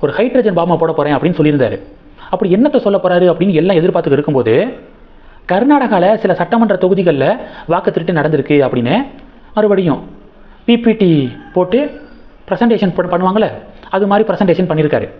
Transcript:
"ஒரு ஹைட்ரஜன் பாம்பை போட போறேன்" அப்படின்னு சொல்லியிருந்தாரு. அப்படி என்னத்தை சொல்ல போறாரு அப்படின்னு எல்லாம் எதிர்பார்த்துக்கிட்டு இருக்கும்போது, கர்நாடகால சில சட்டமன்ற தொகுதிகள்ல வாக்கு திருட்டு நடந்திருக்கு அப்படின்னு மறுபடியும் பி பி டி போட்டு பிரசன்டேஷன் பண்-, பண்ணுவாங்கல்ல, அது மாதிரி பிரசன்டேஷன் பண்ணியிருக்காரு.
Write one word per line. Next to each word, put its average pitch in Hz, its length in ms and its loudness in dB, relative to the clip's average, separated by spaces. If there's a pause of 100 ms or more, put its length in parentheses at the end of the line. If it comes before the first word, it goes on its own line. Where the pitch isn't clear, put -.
"ஒரு 139 120 -2
ஹைட்ரஜன் 233 400 0
பாம்பை 170 240 0
போட 160 160 0
போறேன்" 147 240 0
அப்படின்னு - 20 0
சொல்லியிருந்தாரு. 147 640 0 (500)
அப்படி 185 240 0
என்னத்தை 277 220 2
சொல்ல 202 260 0
போறாரு 180 320 2
அப்படின்னு 180 180 0
எல்லாம் 175 240 2
எதிர்பார்த்துக்கிட்டு 165 360 0
இருக்கும்போது, 139 640 0 (800)
கர்நாடகால 220 640 2
சில 208 200 0
சட்டமன்ற 202 420 0
தொகுதிகள்ல 175 600 0 (300)
வாக்கு 175 260 -2
திருட்டு 170 200 -2
நடந்திருக்கு 151 560 0
அப்படின்னு 127 380 -2 (480)
மறுபடியும் 190 560 0 (540)
பி 233 140 2
பி 233 140 2
டி 160 400 2 (200)
போட்டு 220 500 -2 (460)
பிரசன்டேஷன் 196 460 0
பண்-, 180 160 -2
பண்ணுவாங்கல்ல, 185 400 0 (400)
அது 196 160 0
மாதிரி 208 260 0
பிரசன்டேஷன் 180 340 0
பண்ணியிருக்காரு. 151 420 -2 (120)